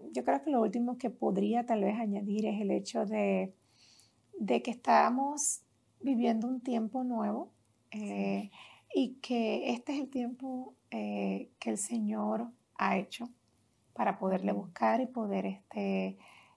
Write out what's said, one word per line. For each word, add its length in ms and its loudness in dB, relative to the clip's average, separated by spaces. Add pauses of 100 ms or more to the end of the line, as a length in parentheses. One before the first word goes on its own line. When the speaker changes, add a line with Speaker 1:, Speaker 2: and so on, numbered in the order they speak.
(120)
Speaker 1:
yo 120 -2
creo 180 2
que 80 -2
lo 120 4
último 340 0
que 140 -4
podría 560 2
tal 160 2
vez 160 2
añadir 480 0
es 140 0
el 100 0
hecho 340 0
de, 480 2 (840)
de 240 2
que 80 -4
estamos 920 4 (380)
viviendo 460 2
un 140 -4
tiempo 440 -2
nuevo, 460 -2 (400)
eh, 600 -4 (440)
Speaker 2:
Sí. 80 6
Speaker 1:
y 180 -2
que 500 0
este 240 -4
es 60 -2
el 100 -4
tiempo, 640 -6 (160)
eh, 680 -2
que 120 -4
el 80 -2
Señor 680 -2 (280)
ha 200 2
hecho 320 -6 (640)
para 240 2
poderle 340 0
Speaker 2:
Amén. 100 -2
Speaker 1:
buscar 380 2
y 60 0
poder, 400 -2
este, 720 -4 (380)